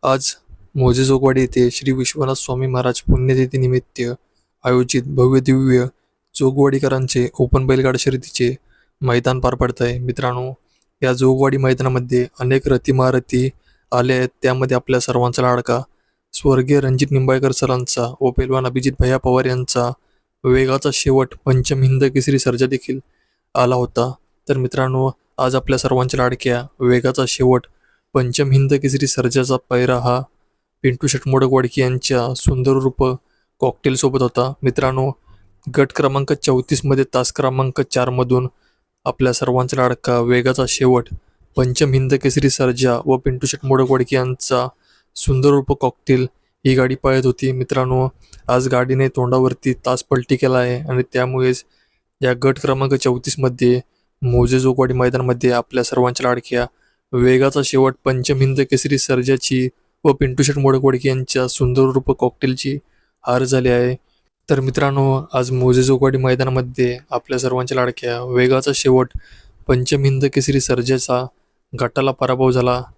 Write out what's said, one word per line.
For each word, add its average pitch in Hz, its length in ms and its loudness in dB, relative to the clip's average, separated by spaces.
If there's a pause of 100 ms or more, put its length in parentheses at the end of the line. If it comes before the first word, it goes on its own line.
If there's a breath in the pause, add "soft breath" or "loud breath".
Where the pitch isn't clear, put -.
आज 135 260 0 (460)
मौजे 127 280 2
जोगवाडी 131 380 4
येथे 123 300 2
श्री 131 200 -4
विश्वनाथ 131 440 -2
स्वामी 131 320 -4
महाराज 127 340 -2
पुण्यतिथीनिमित्त 127 1000 0 (640)
आयोजित 127 440 0
भव्य 131 340 2
दिव्य 131 440 2 (500)
जोगवाडीकरांचे 135 920 0 (120)
ओपन 131 260 2
बैलगाडा 131 320 2
शर्यतीचे 127 560 -2 (480)
मैदान 127 380 0
पार 127 160 0
पडत 123 260 -4
आहे. 120 180 -2
मित्रांनो, 123 520 -6 (500 soft breath)
या 127 120 2
जोगवाडी 131 440 2
मैदानामध्ये 127 680 0 (140)
अनेक 131 280 0
रथी 135 240 0
महारथी 131 580 0 (420)
आले 123 220 0
आहेत, 127 160 0 (120)
त्यामध्ये 131 340 0
आपल्या 127 240 0
सर्वांचा 123 420 -2
लाडका 123 400 0 (520)
स्वर्गीय 135 460 2
रणजित 135 320 0
निंबाळकर 131 400 0
सरांचा 127 680 -2
व 131 100 2
पैलवान 131 340 -2
अभिजित 127 340 -2
भैया 131 180 2
पवार 127 280 0
यांचा 127 440 -2 (540)
वेगाचा 131 500 2
शेवट 131 420 0 (100)
पंचम 131 380 0
हिंद 131 200 2
केसरी 135 360 0
सर्जा 127 280 0
देखील 131 320 -4 (560)
आला 127 200 2
होता. 123 360 -2 (360)
तर 135 100 0
मित्रांनो, 131 520 -2 (280)
आज 131 180 0
आपल्या 131 240 0
सर्वांच्या 127 380 -2
लाडक्या 123 440 -2 (180)
वेगाचा 123 480 0
शेवट 127 380 2 (500)
पंचम 131 360 -2
हिंद 135 220 2
केसरी 139 340 -2
सर्जाचा 127 500 0 (120)
पैरा 123 300 0
हा 123 200 0 (640)
पिंटू 131 240 0
शेट 135 200 -4
मोडक 131 240 2
वाडकी 131 300 0
यांच्या 127 540 -2
सुंदर 131 460 2
रूप 131 220 -2 (580)
कॉकटेलसोबत 131 600 0
होता. 123 300 0 (120)
मित्रांनो, 131 460 -2 (580)
गट 139 280 2
क्रमांक 139 380 0
चौतीसमध्ये 135 680 0 (100)
तास 127 200 0
क्रमांक 131 480 -2
चारमधून 127 680 0 (580)
आपल्या 127 280 -2
सर्वांचा 127 440 -2
लाडका 123 420 0
वेगाचा 123 480 0
शेवट 127 420 2 (480)
पंचम 131 360 0
हिंद 131 200 0
केसरी 135 360 2
सर्जा 127 560 0
व 131 120 2
पिंटू 127 300 -4
शेट - 180 -6
मोडक 131 260 2
वाडकी 127 240 0
यांचा 127 520 -2 (480)
सुंदर 135 340 2
रूप 143 220 2 (100)
कॉकटेल 127 460 0 (380)
ही 131 100 4
गाडी 131 200 0
पळत 131 300 0
होती. 131 260 0
मित्रांनो, 127 560 -2 (400 loud breath)
आज 127 200 2
गाडीने 131 400 0
तोंडावरती 127 640 -2 (120)
तास 123 180 0
पलटी 131 320 -2
केला 127 220 0
आहे 123 240 -2
आणि 131 220 -4 (100)
त्यामुळेच 127 500 -2 (580)
या 127 120 0 (100)
गट 135 160 2
क्रमांक 135 340 0
चौतीसमध्ये 123 840 0 (420)
मौजे 123 380 2
जोगवाडी 127 340 0
मैदानामध्ये 127 580 0
आपल्या 120 320 -2
सर्वांच्या 123 440 0
लाडक्या 123 380 -2 (480)
वेगाचा 127 520 2
शेवट 131 300 2 (100)
पंचम 131 340 -2
हिंद 135 220 0
केसरी 135 360 0
सर्जाची 127 680 0 (380)
व 151 80 6
पिंटू 135 300 0
शेट 139 140 0
मोडक 131 260 2
वाडकी 131 240 2
यांच्या 131 400 -2
सुंदर 127 460 2
रूप 131 180 0
कॉकटेलची 131 640 -2 (480)
हार 127 200 0
झाली 127 260 2
आहे. 123 260 2 (540)
तर 143 100 2
मित्रांनो, 135 640 0 (120)
आज 127 180 -2
मौजे 127 320 2
जोगवाडी 135 340 2
मैदानामध्ये 127 800 -2 (140)
आपल्या 127 280 -6
सर्वांच्या 127 360 -2
लाडक्या 123 480 -4
वेगाचा 127 520 2
शेवट 127 320 2 (600 loud breath)
पंचम 131 360 0
हिंद 135 220 2
केसरी 135 340 0
सर्जाचा 127 640 0 (500)
गटाला 127 380 -2
पराभव 127 400 0
झाला. 123 300 0 (160)